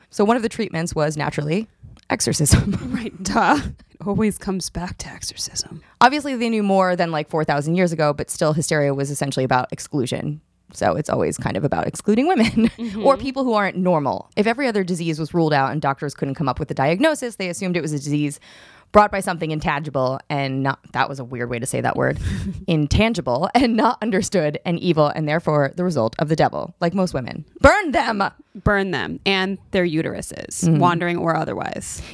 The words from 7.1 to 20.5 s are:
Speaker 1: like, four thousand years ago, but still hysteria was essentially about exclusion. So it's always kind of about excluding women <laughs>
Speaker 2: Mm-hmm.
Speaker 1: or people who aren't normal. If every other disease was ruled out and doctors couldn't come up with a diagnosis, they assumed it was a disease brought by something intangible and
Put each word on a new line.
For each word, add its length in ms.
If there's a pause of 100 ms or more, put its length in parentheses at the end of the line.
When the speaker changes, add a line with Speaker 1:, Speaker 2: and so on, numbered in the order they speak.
Speaker 1:
like, 180
four 140
thousand 320
years 160
ago, 200
but 180
still 220
hysteria 420
was 160
essentially 340
about 280
exclusion. 680 (340)
So 220
it's 140
always 260
kind 200
of 80
about 220
excluding 400
women 200
<laughs> 320
Speaker 2:
Mm-hmm. 280
Speaker 1:
or 100
people 280
who 80
aren't 240
normal. 600
If 100
every 200
other 160
disease 380
was 140
ruled 180
out 180
and 120
doctors 320
couldn't 200
come 140
up 100
with 120
a 40
diagnosis, 640
they 140
assumed 260
it 60
was 100
a 60
disease 420 (500)
brought 220
by 80
something 300
intangible 680 (100)
and 340